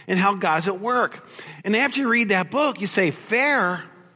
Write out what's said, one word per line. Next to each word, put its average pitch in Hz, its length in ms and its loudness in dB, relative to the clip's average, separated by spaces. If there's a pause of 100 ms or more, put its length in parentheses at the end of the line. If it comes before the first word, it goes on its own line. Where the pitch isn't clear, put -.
and 185 120 2
how 202 160 2
God 170 240 0
is 160 80 -2
at 190 120 -4
work. 233 480 -2 (360)
And 208 120 0
after 269 260 0
you 254 80 0
read 233 200 2
that 185 220 0
book, 277 300 0
you 202 40 -4
say, 190 240 2
"Fair? 220 720 0 (320)